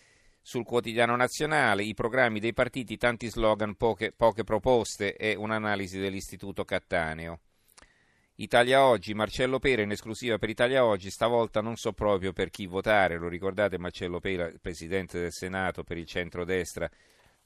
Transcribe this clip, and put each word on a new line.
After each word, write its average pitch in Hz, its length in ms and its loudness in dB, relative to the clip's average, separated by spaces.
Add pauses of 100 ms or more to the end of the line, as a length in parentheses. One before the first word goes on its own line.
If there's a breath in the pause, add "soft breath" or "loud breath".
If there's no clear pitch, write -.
(400 soft breath)
Sul 120 240 -6
Quotidiano 120 520 2
Nazionale, 123 640 2
i 104 120 -4
programmi 113 460 2
dei 113 120 0
partiti, 120 440 -2
tanti 120 320 0
slogan, 107 460 2
poche, 110 380 0
poche 110 320 2
proposte, 110 680 0
è 107 200 -2
un'analisi 104 640 -4
dell'Istituto 98 640 -6
Cattaneo. 82 760 -4 (960 soft breath)
Italia 127 480 6
Oggi, 107 300 4
Marcello 127 440 0
Pera 120 240 2
in 101 80 -2
esclusiva 107 480 -4
per 107 100 -2
Italia 127 360 2
Oggi, 98 260 0
"Stavolta 113 500 0
non 113 160 -6
so 110 160 -4
proprio 95 400 0
per 90 180 -2
chi 101 160 -10
votare", 95 520 2
lo 85 100 -6
ricordate 92 500 -2
Marcello 87 420 -6
Pera, 87 300 -4 (100)
presidente 87 600 -6
del 85 120 -4
Senato 92 520 -6
per 85 140 -8
il 82 80 -10
centrodestra 85 840 -4 (560 soft breath)